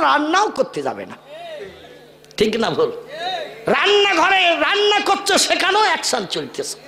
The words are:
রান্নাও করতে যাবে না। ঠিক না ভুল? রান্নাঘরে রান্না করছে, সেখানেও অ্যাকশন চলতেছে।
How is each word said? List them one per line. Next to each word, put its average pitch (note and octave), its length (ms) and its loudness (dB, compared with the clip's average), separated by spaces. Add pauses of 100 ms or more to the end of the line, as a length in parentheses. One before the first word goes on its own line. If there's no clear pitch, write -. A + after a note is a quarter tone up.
রান্নাও D4+ 460 2
করতে - 340 -4
যাবে G#2+ 240 -6
না। G#2+ 100 -16 (1200)
ঠিক A3 200 0
না A3 140 -2
ভুল? - 220 0 (760)
রান্নাঘরে F#4+ 840 4
রান্না G4+ 500 2
করছে, G4 380 2
সেখানেও F#4+ 420 2
অ্যাকশন D#4 460 0
চলতেছে। C#3+ 600 -8